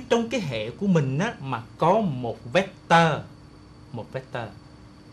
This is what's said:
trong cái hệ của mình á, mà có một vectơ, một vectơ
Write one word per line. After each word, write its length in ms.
trong 200
cái 120
hệ 300
của 160
mình 320
á, 220
mà 220
có 220
một 380
vectơ, 680
một 200
vectơ 360